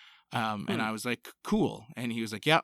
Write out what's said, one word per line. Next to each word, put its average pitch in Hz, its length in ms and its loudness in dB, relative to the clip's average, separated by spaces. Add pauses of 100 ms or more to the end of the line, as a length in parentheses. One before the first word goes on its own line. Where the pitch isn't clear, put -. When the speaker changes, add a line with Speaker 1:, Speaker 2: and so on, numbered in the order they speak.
(320)
Speaker 1:
Um, 110 380 -2
and 113 100 0
Speaker 2:
Hmm. 110 80 0
Speaker 1:
I 110 40 -2
was 107 140 -6
like, 120 220 -2 (160)
"Cool." 151 520 2
And 117 180 -4
he 117 80 -2
was 110 100 -2
like, 104 140 -8
"Yeah, 156 180 6